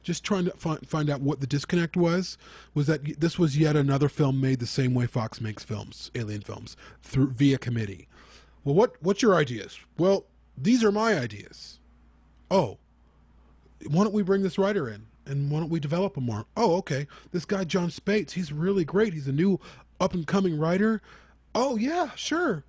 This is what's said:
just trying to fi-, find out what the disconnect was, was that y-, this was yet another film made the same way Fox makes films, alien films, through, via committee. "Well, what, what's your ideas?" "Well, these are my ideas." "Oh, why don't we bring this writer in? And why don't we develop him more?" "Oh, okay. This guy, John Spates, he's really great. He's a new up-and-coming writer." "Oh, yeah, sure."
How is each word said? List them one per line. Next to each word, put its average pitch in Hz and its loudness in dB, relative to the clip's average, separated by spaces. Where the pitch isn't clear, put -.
just 170 -6
trying 185 0
to 180 -2
fi-, 160 -6
find 151 -2
out 143 -2
what 139 -2
the 139 -4
disconnect 165 -2
was, 175 0
was 147 0
that 151 0
y-, 147 -6
this 165 0
was 147 2
yet 151 4
another 139 2
film 135 2
made 131 2
the 120 -4
same 127 0
way 120 2
Fox 113 -4
makes 107 -6
films, 104 -10
alien 104 -6
films, - -14
through, 135 2
via 135 4
committee. 107 -6
"Well, 143 0
what, 220 4
what's 196 0
your 208 6
ideas?" 120 -2
"Well, 190 2
these 226 2
are 202 4
my 214 2
ideas." - -10
"Oh, 160 2
why 170 4
don't 208 0
we 208 2
bring 196 2
this 190 -2
writer 190 0
in? 107 -14
And 139 -2
why 151 0
don't 160 -4
we 165 0
develop 170 -2
him 131 -4
more?" 110 -4
"Oh, 180 4
okay. 143 -4
This 175 -4
guy, 196 -2
John 175 0
Spates, 202 -2
he's 170 -6
really 180 0
great. 190 2
He's 147 -8
a 135 -2
new 175 4
up-and-coming 180 0
writer." 190 2
"Oh, 247 0
yeah, 302 0
sure." 294 -2